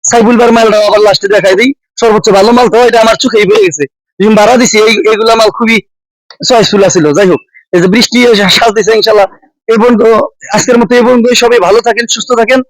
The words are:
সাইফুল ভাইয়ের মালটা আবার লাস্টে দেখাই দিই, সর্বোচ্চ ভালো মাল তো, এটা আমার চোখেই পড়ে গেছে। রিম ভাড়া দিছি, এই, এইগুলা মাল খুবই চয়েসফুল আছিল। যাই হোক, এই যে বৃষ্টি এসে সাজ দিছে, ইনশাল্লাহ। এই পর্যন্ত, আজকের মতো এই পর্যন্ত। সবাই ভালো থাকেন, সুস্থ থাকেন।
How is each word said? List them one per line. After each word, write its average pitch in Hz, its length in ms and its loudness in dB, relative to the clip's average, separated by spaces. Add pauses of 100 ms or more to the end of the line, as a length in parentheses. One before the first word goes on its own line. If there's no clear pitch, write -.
(100)
সাইফুল 233 260 0
ভাইয়ের 233 160 2
মালটা 220 260 0
আবার 208 220 0
লাস্টে 202 280 0
দেখাই 190 260 0
দিই, 247 180 0 (280)
সর্বোচ্চ 220 300 0
ভালো 196 220 2
মাল 240 160 2
তো, 220 160 0
এটা 226 160 2
আমার 220 140 2
চোখেই 220 300 -2
পড়ে 208 180 0
গেছে। 151 220 -2 (380)
রিম 220 120 2
ভাড়া 214 220 2
দিছি, 214 220 0
এই, 220 140 0 (180)
এইগুলা 226 240 0
মাল 220 160 0
খুবই 226 280 -2 (720)
চয়েসফুল 208 360 0
আছিল। 160 280 0
যাই 190 160 0
হোক, 160 120 0 (320)
এই 180 80 0
যে 180 80 0
বৃষ্টি 240 380 0
এসে 202 220 0
সাজ 226 260 0
দিছে, 220 220 0
ইনশাল্লাহ। 208 300 2 (420)
এই 226 100 0
পর্যন্ত, 233 240 2 (520)
আজকের 240 240 0
মতো 240 160 0
এই 247 80 2
পর্যন্ত। 240 300 0
সবাই 240 260 0
ভালো 196 220 0
থাকেন, 233 260 -4
সুস্থ - 320 -6
থাকেন। 247 320 0